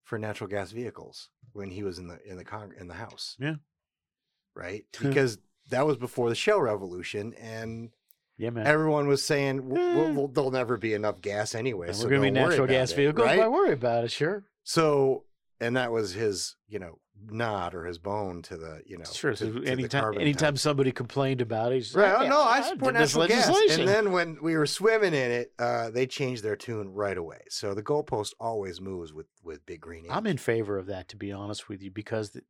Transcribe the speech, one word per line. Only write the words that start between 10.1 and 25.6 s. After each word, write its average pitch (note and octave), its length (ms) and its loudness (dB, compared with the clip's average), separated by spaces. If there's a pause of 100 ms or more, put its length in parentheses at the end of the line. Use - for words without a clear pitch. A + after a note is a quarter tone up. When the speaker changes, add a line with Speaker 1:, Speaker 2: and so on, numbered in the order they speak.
Speaker 1:
there'll C3+ 180 2
never B2 260 0
be A2 160 -2
enough G#2 300 0
gas G#2 320 -2
anyway, A2 340 -4
Speaker 2:
And F#2+ 80 -4
Speaker 1:
so A2+ 80 -2
Speaker 2:
we're A#2+ 60 2
gonna C#3 120 4
be C#3 60 6
Speaker 1:
don't C3 140 2
worry C3 80 4
Speaker 2:
natural C3+ 160 4
Speaker 1:
about C3 80 2
Speaker 2:
gas C3 180 4
Speaker 1:
it," - 40 -8
Speaker 2:
vehicles. D3+ 300 4
Speaker 1:
right? E3 120 6
Speaker 2:
Why A3 100 6
worry D#4 240 4
about A#2+ 320 2
it? A#2 60 -4
Sure. G3 340 -2 (180)
Speaker 1:
So, C#3+ 600 4 (360)
and A#2 160 0
that B2 140 0
was G#2+ 220 0
his, G2+ 440 -2 (120)
you G#2 100 -8
know, E2+ 200 -14 (320)
nod G#2 440 -2
or E2+ 120 -10
his F2 120 -8
bone F#2+ 440 -6
to F2+ 160 -12
the, D#2+ 260 -12
you F2+ 140 -16
know, D#2+ 60 -14
Speaker 2:
Sure. - 260 -4
Speaker 1:
to, G#2 80 -2
Speaker 2:
So A2+ 140 -4
Speaker 1:
to B2 80 -6
the C#3 100 -2
Speaker 2:
anytime, B2+ 320 -2
Speaker 1:
carbon G#2+ 180 0
Speaker 2:
anytime D3 320 2
Speaker 1:
tax. C3+ 80 -4
Speaker 2:
somebody C3+ 320 2
complained C3+ 480 -2
about A2+ 320 -2
it, C3 40 2
he's A2+ 180 -4
Speaker 1:
Right. F#3+ 180 6
Speaker 2:
like, A#3 80 4
Speaker 1:
"Oh, - 40 2
Speaker 2:
"Yeah, - 40 2
Speaker 1:
no, D4 140 6
I B3 160 6
Speaker 2:
I - 20 2
Speaker 1:
support C4 320 0
Speaker 2:
did A#3 100 6
this C#3+ 140 2
Speaker 1:
natural E3 120 4
gas." A#3 200 4
Speaker 2:
legislation." F4+ 320 6
Speaker 1:
And F#3 80 2
then G3+ 240 4
when E3 300 0
we E3 160 2
were D3 80 4
swimming G#3 480 2
in B2+ 160 2
it, A#2+ 280 -4
uh, A#2 320 0